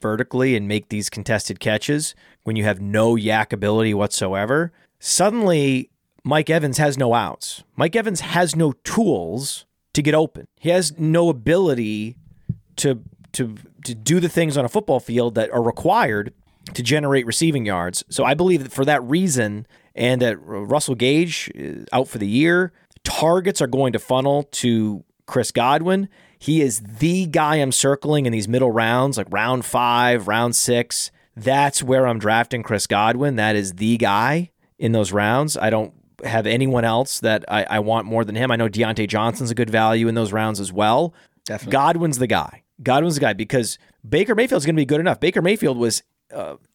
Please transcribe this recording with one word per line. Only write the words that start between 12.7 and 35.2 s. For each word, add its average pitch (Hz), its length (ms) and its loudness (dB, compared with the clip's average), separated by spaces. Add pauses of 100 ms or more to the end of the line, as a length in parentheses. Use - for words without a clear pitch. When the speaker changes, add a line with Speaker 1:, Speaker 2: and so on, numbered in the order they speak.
Speaker 1:
to, 131 240 0 (320)
to, 113 220 -4 (280)
to 127 100 -10
do 120 260 0
the 170 100 0
things 156 280 0
on 135 80 2
a 120 40 -2
football 165 300 0
field 117 360 -2
that 110 160 -2
are 123 100 0
required 117 720 0 (400)
to 123 100 -6
generate 139 420 2
receiving 135 400 0
yards. 90 440 -4
So - 160 -2
I 131 80 4
believe 165 300 2
that 131 80 -14
for 139 140 -2
that 143 180 2
reason, 123 640 -2 (300)
and 127 260 2
that 117 120 2
R-, 98 320 -10
Russell 139 300 0
Gage 147 600 0
is 69 360 -10
out 127 160 0
for - 100 -10
the 104 100 -4
year, 170 460 2 (300)
targets 180 580 0
are 139 60 0
going 127 260 0
to 107 60 -2
funnel 139 440 0
to 110 600 -2 (220)
Chris - 260 -2
Godwin. 160 580 2 (280)
He 160 240 0
is 131 200 0
the 151 440 -2
guy 151 300 0
I'm 135 160 0
circling 139 540 0
in 120 60 0
these 107 160 -2
middle 123 240 2
rounds, 117 460 2
like 95 140 -4
round 117 340 0
five, 120 640 2
round 113 280 0
six. - 560 -2 (240)
That's 131 460 2
where 131 260 2
I'm 117 120 0
drafting 113 420 0
Chris 104 240 -2
Godwin. 120 520 2
That 107 180 2
is 98 180 -2
the 107 240 0
guy 117 540 0 (260)
in 117 140 0
those 107 200 2
rounds. 117 460 0